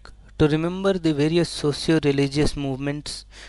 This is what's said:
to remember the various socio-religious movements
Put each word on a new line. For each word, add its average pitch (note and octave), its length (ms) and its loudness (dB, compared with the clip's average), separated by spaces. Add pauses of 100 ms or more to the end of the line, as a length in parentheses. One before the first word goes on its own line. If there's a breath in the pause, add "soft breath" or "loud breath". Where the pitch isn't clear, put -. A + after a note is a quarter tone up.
(380)
to D#3 100 6
remember F3+ 460 0
the E3 200 0
various D#3 360 2
socio-religious C#3+ 1040 0
movements C#3+ 720 -6 (240 loud breath)